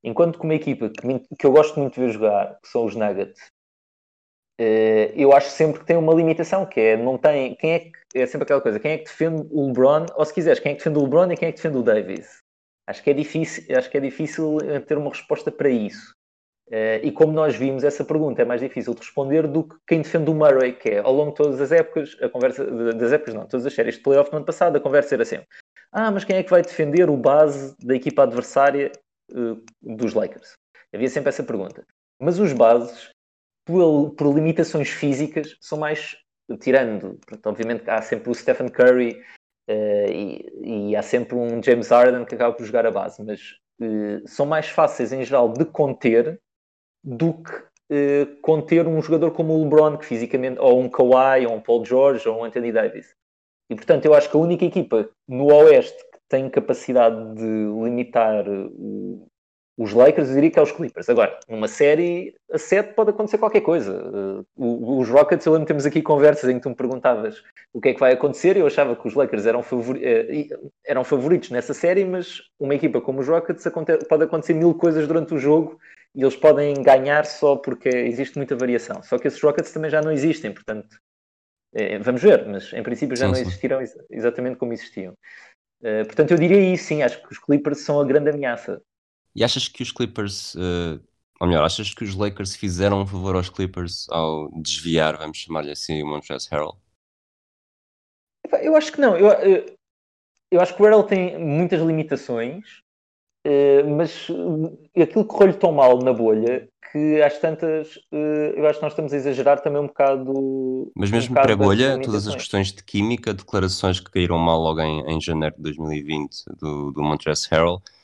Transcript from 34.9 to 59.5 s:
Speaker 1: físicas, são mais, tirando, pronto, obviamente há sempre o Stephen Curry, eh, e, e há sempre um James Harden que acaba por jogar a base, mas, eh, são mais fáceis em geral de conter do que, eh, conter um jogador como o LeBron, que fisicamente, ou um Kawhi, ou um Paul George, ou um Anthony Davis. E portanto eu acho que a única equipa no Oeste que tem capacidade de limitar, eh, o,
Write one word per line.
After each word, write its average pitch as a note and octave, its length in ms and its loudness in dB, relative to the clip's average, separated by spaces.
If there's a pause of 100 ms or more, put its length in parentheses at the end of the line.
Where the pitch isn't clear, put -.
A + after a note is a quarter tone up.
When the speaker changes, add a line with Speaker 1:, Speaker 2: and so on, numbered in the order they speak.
Speaker 1:
físicas, D3 720 -4
são D3+ 160 -10
mais, D3+ 400 -8 (420)
tirando, G#2+ 640 0
pronto, - 220 -14
obviamente A2+ 420 -6
há G#2+ 140 0
sempre A#2 280 -8
o A#2 40 -2
Stephen B2+ 340 -2
Curry, B2 540 2 (480)
eh, G#2 420 -2
e, G2+ 800 -10
e G#2 60 -2
há G#2 40 -2
sempre - 340 -4
um A#2 280 -6
James A#2+ 260 2
Harden B2 380 4
que - 80 -12
acaba A#2 200 -2
por A#2 120 -14
jogar A2+ 180 0
a A2+ 60 2
base, G2+ 340 -8
mas, G#2+ 320 -14 (240)
eh, G#2+ 460 -6
são - 180 -4
mais D#3 240 -4
fáceis C#3 460 -2
em C3 100 -6
geral B2 260 2
de C3 140 -2
conter C3+ 760 0 (640)
do D#3 300 -2
que, D#3+ 180 -16 (380)
eh, C#3+ 360 2 (160)
conter D#3 460 2
um D#3+ 120 0
jogador D#3 300 0
como D#3+ 240 -2
o D#3 80 2
LeBron, D3+ 360 4
que - 60 -16
fisicamente, B2+ 540 -4
ou B2+ 220 6
um B2+ 100 -2
Kawhi, C3 560 4
ou A#2 80 -2
um G#2+ 60 -8
Paul A#2 240 0
George, B2+ 440 2
ou A2+ 100 -4
um A#2 60 -8
Anthony A#2 280 -6
Davis. G#2+ 420 -4 (560)
E A#2 60 -6
portanto C#3+ 280 0
eu D3+ 100 8
acho C#3+ 140 4
que - 80 -2
a D3+ 40 6
única F3 240 0
equipa A2+ 440 -2 (180)
no C3 200 -2
Oeste D3 500 8 (140)
que - 80 -20 (100)
tem C3+ 220 -2
capacidade A#2 840 0
de A2 320 -4 (180)
limitar, A#2 600 -2
eh, G2 260 -6
o, G2+ 560 -12 (500)